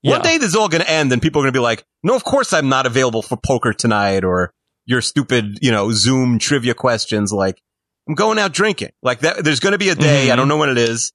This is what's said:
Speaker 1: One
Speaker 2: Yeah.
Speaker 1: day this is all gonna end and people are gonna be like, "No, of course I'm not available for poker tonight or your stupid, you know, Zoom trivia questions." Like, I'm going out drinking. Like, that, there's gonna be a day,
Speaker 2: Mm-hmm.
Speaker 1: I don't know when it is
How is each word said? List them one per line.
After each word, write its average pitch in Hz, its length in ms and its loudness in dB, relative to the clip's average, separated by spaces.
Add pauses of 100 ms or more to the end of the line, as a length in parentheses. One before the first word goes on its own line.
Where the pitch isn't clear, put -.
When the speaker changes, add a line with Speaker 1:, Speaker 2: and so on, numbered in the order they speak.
Speaker 1:
One 143 140 4
Speaker 2:
Yeah. - 60 -2
Speaker 1:
day 330 160 2
this 254 100 0
is 160 60 0
all 220 140 2
gonna 165 160 0
end 151 280 2
and 120 80 0
people 151 200 0
are - 20 0
gonna 135 80 0
be 131 80 0
like, 117 240 -2 (180)
"No, 214 140 2
of 247 80 -2
course 262 300 0
I'm 147 160 0
not 131 180 2
available 120 340 0
for - 160 -6
poker 120 340 -2
tonight 101 520 0
or 90 280 -2 (360)
your 123 140 0
stupid, 113 600 -2
you 127 100 2
know, 104 200 0
Zoom 123 480 2
trivia 123 340 -2
questions." 107 580 -2
Like, 95 300 -2 (480)
I'm 160 60 -4
going 214 240 0
out 196 120 -2
drinking. 202 380 -2 (140)
Like, 123 160 -2
that, 160 240 -2
there's 143 160 0
gonna 196 180 0
be 190 120 0
a 175 60 0
day, 143 280 2
Speaker 2:
Mm-hmm. 131 100 2
Speaker 1:
I - 20 4
don't 131 120 2
know 147 100 0
when 151 120 0
it 123 100 0
is 117 360 -2